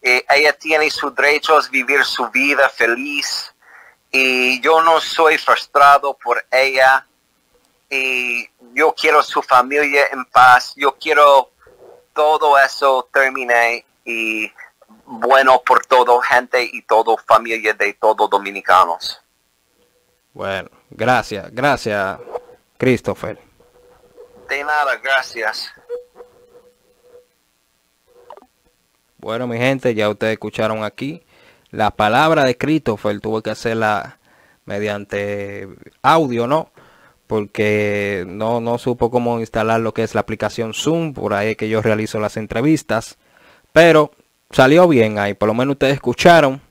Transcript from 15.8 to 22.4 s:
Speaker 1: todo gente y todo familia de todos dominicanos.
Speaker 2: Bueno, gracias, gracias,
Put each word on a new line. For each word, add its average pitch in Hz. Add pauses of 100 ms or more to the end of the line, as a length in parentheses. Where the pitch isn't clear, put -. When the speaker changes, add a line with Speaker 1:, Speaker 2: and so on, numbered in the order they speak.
Speaker 1:
todo 123
gente 123
y 117
todo 113
familia 113
de 101
todos 107
dominicanos. 95 (1120)
Speaker 2:
Bueno, 98 (200)
gracias, 113
gracias, 107 (600)